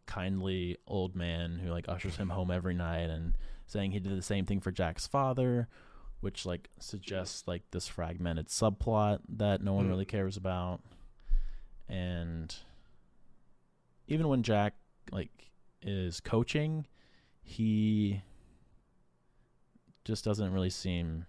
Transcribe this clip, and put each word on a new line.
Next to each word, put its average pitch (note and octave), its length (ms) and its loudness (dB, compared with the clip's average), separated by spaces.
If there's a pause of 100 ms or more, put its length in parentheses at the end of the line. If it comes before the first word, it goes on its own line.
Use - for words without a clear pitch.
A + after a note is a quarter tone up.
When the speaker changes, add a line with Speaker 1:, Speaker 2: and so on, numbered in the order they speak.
Speaker 1:
kindly F#2 720 -2 (100)
old F#2 280 -2
man E2+ 440 -2
who, F2+ 100 -4
like, E2+ 180 -2
ushers F2+ 280 -4
him F#2+ 140 -2
home F#2 200 0
every F2+ 240 0
night E2+ 360 0
and D#2+ 280 2 (300)
saying G2 240 -2
he G2+ 80 -2
did F#2+ 180 -2
the F#2 40 -2
same G2 240 0
thing G2 140 0
for F#2+ 120 -2
Jack's E2+ 360 -2
father, B2+ 600 2 (540)
which, - 240 -4
like, F2+ 240 -4 (100)
suggests, - 680 -6
like, F2+ 240 -4
this - 160 -4
fragmented E2+ 600 -2
subplot G#2+ 800 2
that G2+ 340 2
no G2 120 2
one G2 120 4
Speaker 2:
Hmm. F#2+ 60 4
Speaker 1:
really F#2+ 140 0
cares G2 320 -2
about. F2+ 440 -2 (1080)
And E2+ 680 -4 (1500)
even D#3 200 2
when C3 160 4
Jack, G#2 320 4 (360)
like, - 400 -6 (300)
is F#2 380 -2
coaching, D3+ 640 0 (560)
he G#2+ 800 2 (1800)
just A2+ 220 -2
doesn't G#2 260 2
really F#2 180 4
seem E2+ 600 -2